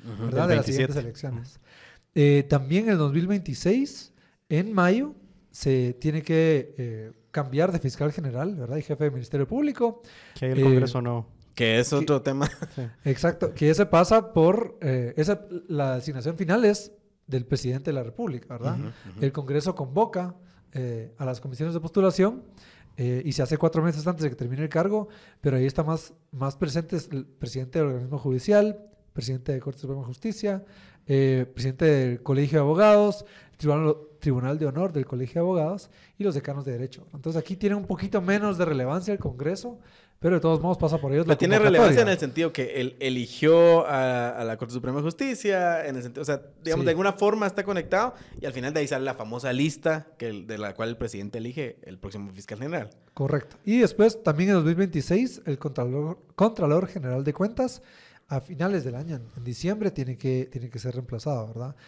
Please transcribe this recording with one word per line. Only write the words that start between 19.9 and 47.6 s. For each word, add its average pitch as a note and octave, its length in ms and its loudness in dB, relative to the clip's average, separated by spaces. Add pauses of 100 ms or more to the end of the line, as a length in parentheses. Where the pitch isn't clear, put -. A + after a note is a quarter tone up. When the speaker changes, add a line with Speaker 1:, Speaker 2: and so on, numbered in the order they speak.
Speaker 2:
eh, A#2 380 -6
a C#3+ 80 -8
las B2+ 160 -4
comisiones C#3+ 320 -6
de E3 80 -4
postulación, F#3+ 640 2 (560)
eh, B2 260 -2
y D3 80 -4
se C#3+ 100 -2
hace C#3 140 0
cuatro D#3 260 2
meses D#3 240 0
antes E3+ 180 -4
de D3 40 0
que A#2+ 80 -6
termine C3 260 -6
el D#3+ 60 -4
cargo, G3+ 400 0 (320)
pero C3 160 0
ahí B2+ 80 2
está C3+ 180 -2
más, D#3+ 300 -4 (200)
más C#3 240 -6
presente D#3+ 400 -4 (160)
el C3+ 120 -6
presidente B2+ 540 -8
del D3+ 100 2
organismo C3 300 -6
judicial, G#3 600 2 (360)
presidente B2+ 380 -6
de C3 80 -4
Corte C3 200 -10
Suprema C#3 220 -8
de A#2+ 40 -10
Justicia, G3 580 -6 (420)
eh, C3 440 2
presidente C3 360 -2
del C3 360 2
Colegio C#3 360 2
de C#3+ 40 4
Abogados, G#3 640 6 (320)
tribunal, D3+ 400 2 (220)
Tribunal C3 400 0
de D3+ 80 -2
Honor E3 260 -2
del C#3 140 -2
Colegio B2+ 280 -6
de E3+ 60 0
Abogados F3 500 -2 (280)
y G3+ 60 -6
los F3+ 100 0
decanos C#3 320 -6
de C3+ 60 -6
Derecho. B2 420 -10
Entonces D#3+ 260 -4
aquí F3+ 160 -8
tiene G3+ 200 0
un G3 100 -6
poquito G3 340 -2
menos G3 380 0
de F3+ 80 2
relevancia D#3 460 -2
el G3 80 -4
Congreso, D#3+ 580 -6 (400)
pero F3 180 2
de D#3 40 2
todos D#3+ 220 2
modos F3 160 0
pasa D#3+ 180 2
por C#3+ 160 -2
ellos D#3+ 140 2
la E3 60 4
Speaker 3:
Pero D3 60 4
tiene F#3+ 180 4
Speaker 2:
convocatoria. G#3+ 220 6
Speaker 3:
relevancia A3 240 8
en G#3+ 60 4
el F#3 100 2
sentido D#3+ 320 -2
que C3 300 -4
él B2+ 200 -4
eligió D#3 840 6
a, B2+ 440 0
a A#2 140 -6
la A2+ 120 -4
Corte A#2 160 -10
Suprema B2+ 240 -4
de D3 80 -2
Justicia, F3+ 800 -2
en C3+ 100 -6
el B2 60 -8
sentido, B2 200 -10
o - 20 -6
sea, C#3 160 -2 (240)
digamos, D#3 180 0
Speaker 2:
Sí. C3+ 40 2
Speaker 3:
de E3 60 4
alguna F#3+ 200 0
forma G#3 340 2
está F#3+ 180 -4